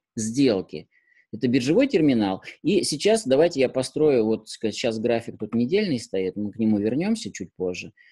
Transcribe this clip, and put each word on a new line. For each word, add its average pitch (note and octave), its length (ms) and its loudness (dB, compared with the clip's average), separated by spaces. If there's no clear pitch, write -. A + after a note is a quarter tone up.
сделки. A2 720 0
Это A2 160 -4
биржевой C#3+ 400 2
терминал. A#2+ 540 2
И F#3 220 2
сейчас G3+ 420 0
давайте C#3+ 340 2
я B2 80 4
построю, C3 560 2
вот A2 240 -2
ска-, - 240 -6
сейчас A2+ 260 -4
график A2+ 400 -2
тут G#2+ 160 -8
недельный D3 440 0
стоит, F#2+ 380 -4
мы G#2 160 -4
к G#2+ 60 -16
нему A2 200 2
вернемся C#3 540 -2
чуть - 220 -12
позже. F2+ 380 -8